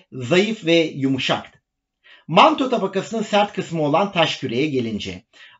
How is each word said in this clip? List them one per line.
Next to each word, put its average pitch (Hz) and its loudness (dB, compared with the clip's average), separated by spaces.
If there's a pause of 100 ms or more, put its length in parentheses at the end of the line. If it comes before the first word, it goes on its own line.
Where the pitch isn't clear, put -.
(120)
zayıf 175 0
ve 165 4
yumuşaktı. 135 -2 (680)
Manto 262 4
tabakasının 202 -4
sert 208 0
kısmı 165 -4
olan 165 2
taş 165 0
küreye 127 -2
gelince, 107 -6 (360)